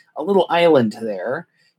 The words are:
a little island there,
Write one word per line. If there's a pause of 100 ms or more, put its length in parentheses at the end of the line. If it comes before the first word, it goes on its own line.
(160)
a
little
island
there, (320)